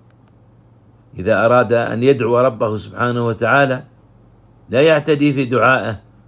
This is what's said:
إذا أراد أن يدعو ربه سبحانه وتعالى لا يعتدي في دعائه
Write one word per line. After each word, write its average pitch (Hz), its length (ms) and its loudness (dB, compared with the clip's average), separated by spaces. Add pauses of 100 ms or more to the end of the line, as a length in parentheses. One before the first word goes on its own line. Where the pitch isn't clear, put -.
(1200)
إذا 101 280 0
أراد 120 260 2
أن 117 300 -2
يدعو 120 360 2
ربه 117 380 -2
سبحانه 120 500 -4
وتعالى 127 580 0 (840)
لا 123 140 2
يعتدي 147 500 2
في 135 120 -2
دعائه 113 560 0 (280)